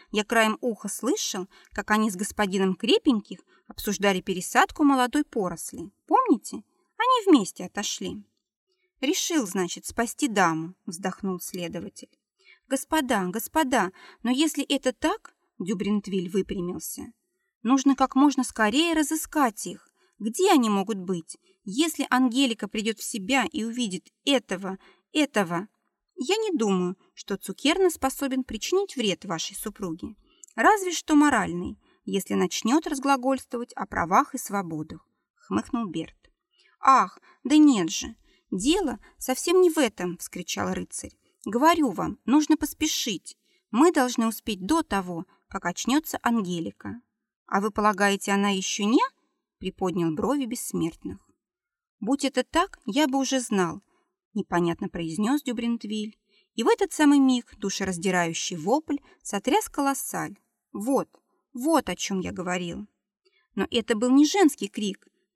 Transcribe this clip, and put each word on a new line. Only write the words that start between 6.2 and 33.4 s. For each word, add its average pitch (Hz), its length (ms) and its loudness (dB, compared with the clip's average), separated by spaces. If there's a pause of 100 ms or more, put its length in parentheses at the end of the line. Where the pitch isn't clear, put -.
Они 480 280 2
вместе 247 380 4
отошли». 202 640 -8 (720)
«Решил, 262 480 0
значит, 180 380 -4
спасти - 420 -4
даму», 175 480 2 (100)
вздохнул 185 540 -6
следователь. 170 720 -12 (560)
«Господа, 254 600 0
господа, 233 680 0 (280)
но 233 100 -2
если 285 340 0
это 269 260 0
так», - 420 -4 (260)
Дюбрентвиль 196 680 -2
выпрямился, 185 840 -6 (500)
«нужно 262 320 4
как 262 200 0
можно 269 280 4
скорее 277 520 2
разыскать 302 680 0
их. 180 220 -14 (320)
Где 240 320 2
они 247 180 6
могут 202 280 0
быть? 180 400 -8 (280)
Если 277 460 -2
Ангелика 254 560 2
придёт 214 320 -4
в - 40 -12
себя 226 480 -2
и 214 120 -6
увидит 226 500 -6 (100)
этого, 196 540 -2 (340)
этого, 202 560 -2 (480)
я 359 220 -2
не 440 180 -2
думаю, 190 400 0 (200)
что - 220 -8
Цукерна 349 520 0
способен 262 540 -4
причинить 370 520 -4
вред 208 300 -2
вашей 185 300 -6
супруге. 196 600 -10 (400)
Разве 370 360 4
что 311 240 0
моральный, 208 640 2 (260)
если 196 300 -4
начнёт 220 500 0
разглагольствовать 262 880 -2